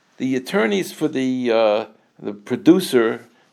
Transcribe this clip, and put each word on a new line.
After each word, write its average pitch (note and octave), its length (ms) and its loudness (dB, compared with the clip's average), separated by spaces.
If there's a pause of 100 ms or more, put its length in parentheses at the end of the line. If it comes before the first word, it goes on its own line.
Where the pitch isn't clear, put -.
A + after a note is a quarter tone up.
(160)
The C3 180 -4
attorneys G3 580 -2
for D3+ 160 -4
the, B2+ 440 -2
uh, A2 340 2 (320)
the G#2 140 -10
producer A#2+ 920 2 (260)